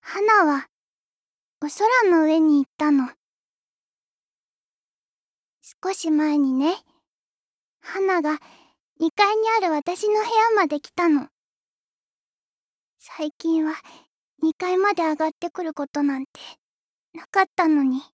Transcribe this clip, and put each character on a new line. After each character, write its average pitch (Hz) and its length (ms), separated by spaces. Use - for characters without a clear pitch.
花 415 440
は、 285 240
お 302 80
空 440 420
の 320 140
上 311 160
に 311 160
行 277 120
っ - 80
た 302 140
の。 269 180
少 - 320
し 330 160
前 302 280
に 269 160
ね、 311 300
花 381 420
が 302 200
二 320 140
階 415 240
に 440 120
あ 453 120
る 359 100
私 349 380
の 427 160
部 440 40
屋 453 280
ま 370 100
で 294 140
来 - 100
た 349 180
の。 294 220
最 - 400
近 320 260
は 311 160
二 320 120
階 359 220
ま 403 160
で 339 120
上 311 100
が 320 140
っ - 100
て 339 120
く - 120
る 320 100
こ 285 140
と 294 160
な 277 160
ん 269 80
て - 140
な - 140
か 381 140
っ 381 120
た 330 140
の 294 160
に。 262 180